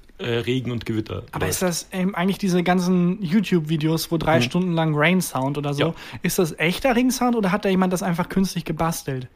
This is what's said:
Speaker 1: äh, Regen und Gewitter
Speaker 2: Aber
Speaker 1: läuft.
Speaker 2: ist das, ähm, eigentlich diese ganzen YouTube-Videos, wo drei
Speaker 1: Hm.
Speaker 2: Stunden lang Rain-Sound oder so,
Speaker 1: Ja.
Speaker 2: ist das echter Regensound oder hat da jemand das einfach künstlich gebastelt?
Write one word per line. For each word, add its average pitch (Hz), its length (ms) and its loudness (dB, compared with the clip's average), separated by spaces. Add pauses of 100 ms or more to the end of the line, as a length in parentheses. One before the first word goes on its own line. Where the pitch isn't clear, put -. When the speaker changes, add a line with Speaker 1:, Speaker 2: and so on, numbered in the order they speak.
(180)
Speaker 1:
äh, - 120 -10
Regen 120 420 -2
und 117 140 -4
Gewitter 107 380 -4 (100)
Speaker 2:
Aber 156 120 -4
Speaker 1:
läuft. 156 100 -2
Speaker 2:
ist - 60 -4
das, 180 300 -2
ähm, 190 240 -2
eigentlich 180 220 0
diese 180 260 2
ganzen 180 580 2
YouTube-Videos, 160 920 2
wo 165 40 0
drei 156 180 2
Speaker 1:
Hm. 160 80 4
Speaker 2:
Stunden 180 300 0
lang 160 220 2
Rain-Sound 147 640 2
oder 143 160 -4
so, 143 140 -2
Speaker 1:
Ja. 165 60 -2 (280)
Speaker 2:
ist - 180 0
das 165 180 0
echter 180 380 2
Regensound 247 400 2
oder 196 160 0
hat 208 140 -2
da 196 40 2
jemand 185 220 2
das 180 120 -2
einfach 175 260 -2
künstlich 190 340 0
gebastelt? 156 720 -4